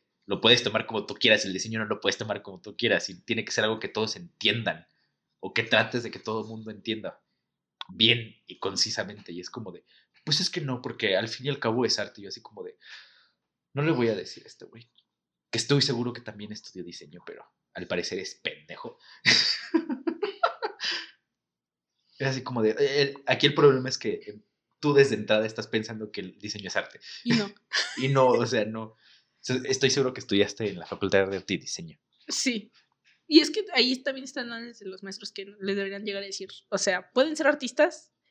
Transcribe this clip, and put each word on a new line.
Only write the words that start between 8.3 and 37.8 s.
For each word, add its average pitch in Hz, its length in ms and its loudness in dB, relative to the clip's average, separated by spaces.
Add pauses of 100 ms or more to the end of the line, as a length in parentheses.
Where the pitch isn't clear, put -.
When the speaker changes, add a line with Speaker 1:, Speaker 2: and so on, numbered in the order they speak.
Speaker 1:
y - 140 -18
concisamente, 98 720 -4
y 85 80 -10
es 90 100 -14
como 101 220 -12
de, 82 120 -20 (400)
"Pues 147 160 0
es 180 100 -2
que 180 100 -6
no, 131 220 -4
porque 113 340 0
al 107 120 0
fin 120 180 -8
y - 20 -2
al 139 100 -2
cabo 117 260 0
es 110 140 0
arte", 101 220 -8
y 98 40 -16
yo 98 40 -14
así - 140 -14
como 101 200 -16
de, 90 140 -12 (960)
"No 139 80 -2
le 156 100 2
voy 120 160 4
a 110 60 2
decir - 300 -10
a - 40 -20
este - 180 -20
güey, - 220 -20 (640)
que 113 80 -4
estoy 139 240 4
seguro 120 300 -2
que - 80 -12
también 104 320 -14
estudió 92 320 -12
diseño, 87 420 -18
pero - 180 -16 (300)
al 90 140 -10
parecer 92 320 -2
es - 160 -12
pendejo". - 640 -10 (260)
<laughs> - 1080 0 (1900)
Es 135 100 0
así 131 140 -2
como 123 200 -2
de, 110 100 6
eh, 143 300 2
el, 139 120 0 (120)
aquí - 200 4
el 143 80 6
problema 131 340 8
es - 100 -6
que, 113 120 -2 (160)
eh, - 140 -16 (380)
tú 147 140 2
desde 135 220 8
entrada 107 320 2
estás 110 200 -6
pensando 110 440 -4
que - 100 -8
el 92 180 -12
diseño 101 300 -10
es - 80 -4
arte. - 240 -6 (240)
Speaker 2:
Y 240 100 2
no. 202 180 0 (180)
Speaker 1:
<laughs> - 260 -2
Y 131 120 0
no, 135 200 6
o 117 180 4
sea, 107 180 2
no. 110 180 -6
O 107 140 -14 (440)
sea, 127 240 -2
estoy 127 260 2
seguro 127 240 2
que 120 60 -10
estudiaste 101 480 2
en 92 100 -8
la 82 80 -14
Facultad 95 400 2
de 98 120 -4
Arte 92 160 -4
y 85 40 -2
Diseño. - 400 -12 (300)
Speaker 2:
Sí. - 420 -4 (560)
Y 311 140 10
es 294 100 0
que 415 140 -2 (100)
ahí 254 280 4
también 262 220 -6
están 247 260 -8 (320)
los 190 200 -14
maestros 196 300 -12
que 196 140 -12 (140)
les 196 160 -2
deberían 196 280 -6
llegar 196 180 -6
a 202 40 -10
decir, 190 240 -10 (180)
o 196 100 0
sea, 190 340 0
pueden 302 240 4
ser 311 100 2
artistas 294 680 2 (180)